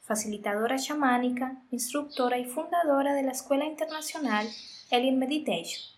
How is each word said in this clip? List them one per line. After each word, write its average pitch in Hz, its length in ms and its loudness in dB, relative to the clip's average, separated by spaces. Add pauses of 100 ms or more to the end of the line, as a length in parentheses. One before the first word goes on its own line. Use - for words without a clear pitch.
facilitadora 214 720 -2
chamánica, 254 800 2 (140)
instructora 247 680 0
y 247 80 -2
fundadora 302 680 2
de 277 80 2
la 269 100 0
Escuela 277 320 0
Internacional 311 800 -2 (440)
Alien 262 280 4
Meditation. - 640 -2 (160)